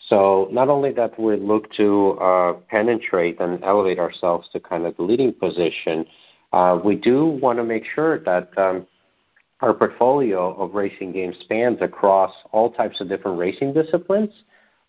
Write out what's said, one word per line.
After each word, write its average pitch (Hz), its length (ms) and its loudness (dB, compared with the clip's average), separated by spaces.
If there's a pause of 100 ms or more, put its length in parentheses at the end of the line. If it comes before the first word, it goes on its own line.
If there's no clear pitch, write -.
So 98 440 4
not 123 180 2
only 139 240 0
that 113 260 -4
we 110 180 0
look 104 360 -2
to, 101 460 2
uh, 92 340 2 (160)
penetrate 104 720 0
and 87 240 -4
elevate 95 340 2
ourselves 87 520 -2
to - 100 -10
kind 85 260 -6
of 82 120 -6
the - 40 -6
leading 117 320 0
position, 82 720 -4 (480)
uh, 90 300 4
we 101 120 2
do 131 300 2
wanna 127 380 0
make 113 220 -4
sure 151 340 -2
that, 90 380 -4
um, 95 280 0 (760)
our 113 120 2
portfolio 113 840 0
of 95 180 -6
racing 98 380 -6
games 90 260 -6
spans 113 420 -2
across 95 520 2 (180)
all 110 180 2
types 110 320 -6
of 92 80 -8
different 92 300 -4
racing 95 340 -2
disciplines, 180 680 -2 (460)